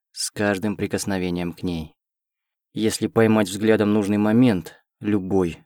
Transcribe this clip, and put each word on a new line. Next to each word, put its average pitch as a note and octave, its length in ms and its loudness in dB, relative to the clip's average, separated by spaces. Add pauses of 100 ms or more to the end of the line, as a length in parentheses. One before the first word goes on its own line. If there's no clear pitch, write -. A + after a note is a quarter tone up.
(120)
с - 180 -8
каждым G2+ 480 -2
прикосновением F2+ 760 -4
к - 100 -14
ней. E2 320 -6 (800)
Если G#2+ 320 -2
поймать A2 420 2
взглядом G#2 420 2
нужный G#2 280 0
момент, G#2+ 560 2 (260)
любой F#2+ 640 0